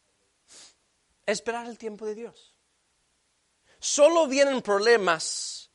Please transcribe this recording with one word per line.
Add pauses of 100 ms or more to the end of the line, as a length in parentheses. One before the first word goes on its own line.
(1200)
Esperar
el
tiempo
de
Dios. (1300)
Solo
vienen
problemas